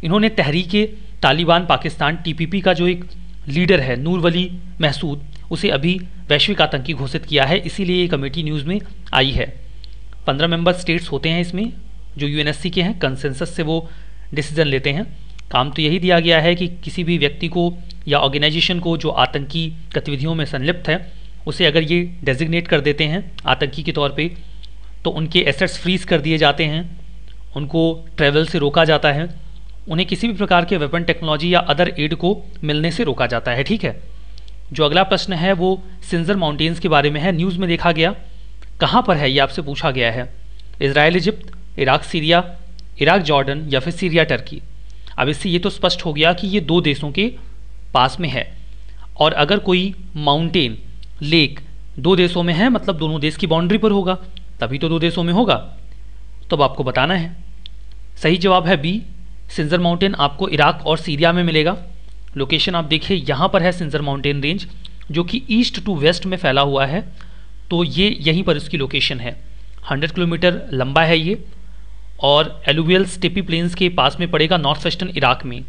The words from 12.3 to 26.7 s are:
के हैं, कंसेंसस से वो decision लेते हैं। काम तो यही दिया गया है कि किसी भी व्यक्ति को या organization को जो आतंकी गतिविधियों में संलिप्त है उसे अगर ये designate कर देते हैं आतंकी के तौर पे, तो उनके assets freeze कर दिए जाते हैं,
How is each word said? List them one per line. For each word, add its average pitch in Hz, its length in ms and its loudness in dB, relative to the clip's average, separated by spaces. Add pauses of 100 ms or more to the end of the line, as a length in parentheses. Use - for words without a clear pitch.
के 180 120 0
हैं, 180 160 -2
कंसेंसस 139 520 -2
से 175 120 -4
वो 165 260 -2 (460)
decision 151 320 0
लेते 135 240 0
हैं। 165 140 0 (460)
काम 135 200 2
तो 160 120 -2
यही 156 160 4
दिया 175 220 6
गया 165 200 6
है 170 140 4
कि 175 140 -2 (160)
किसी 170 200 -4
भी 170 140 2
व्यक्ति 143 300 0
को 175 240 0 (360)
या 143 100 4
organization 151 600 2
को 170 160 0
जो 156 140 -2
आतंकी 143 580 0 (260)
गतिविधियों 143 400 -2
में 160 100 -2
संलिप्त 143 440 -4
है 170 240 -2 (340)
उसे 156 200 0
अगर 156 160 2
ये 165 180 2 (240)
designate 165 440 0
कर 151 120 2
देते 147 240 0
हैं 156 160 -2 (260)
आतंकी 135 360 -2
के 156 100 -4
तौर 143 200 0
पे, 151 180 -2 (760)
तो 170 60 0
उनके 160 300 2
assets - 380 0
freeze 185 260 0
कर 165 160 2
दिए 160 180 0
जाते 151 260 4
हैं, 160 340 -4 (580)